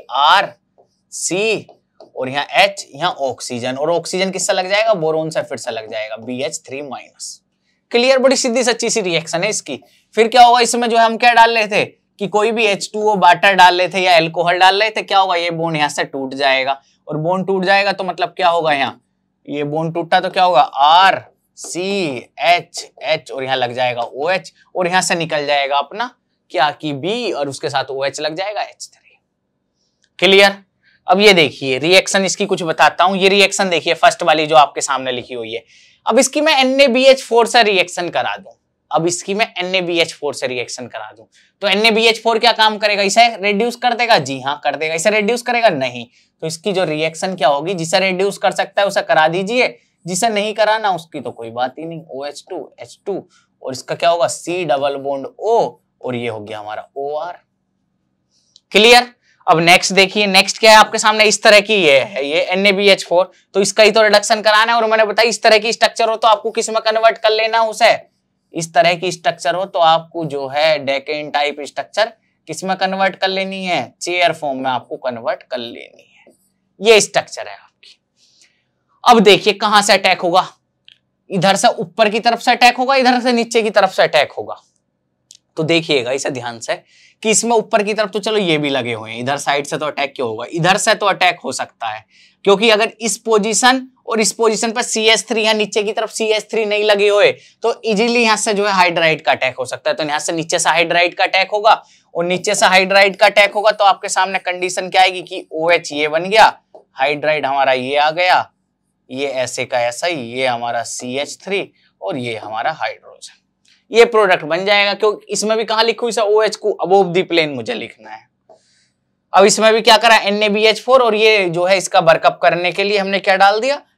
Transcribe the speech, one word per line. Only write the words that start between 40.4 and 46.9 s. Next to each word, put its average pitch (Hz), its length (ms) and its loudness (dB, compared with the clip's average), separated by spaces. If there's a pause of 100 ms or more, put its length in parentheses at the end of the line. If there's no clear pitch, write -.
रिएक्शन 123 420 -8
करा 110 240 -14
दूँ, 113 140 -20 (360)
तो 196 60 -2
एन 208 180 2
ए 226 40 4
बी 220 160 2
एच 226 160 0
फ़ोर 226 160 0
क्या 233 160 2
काम 214 240 0
करेगा? 208 260 0
इसे 226 220 4 (120)
रिड्यूस 208 400 -2
कर 240 160 -2
देगा? 226 260 2
जी 135 200 -8
हाँ, 143 240 -6
कर 143 120 -2
देगा। 156 180 -4
इसे 170 160 0
रिड्यूस 214 320 -2
करेगा? 233 280 0
नहीं। 123 360 -6 (360)
तो 160 40 -8
इसकी 165 260 -8
जो 180 140 0
रिएक्शन 160 500 -6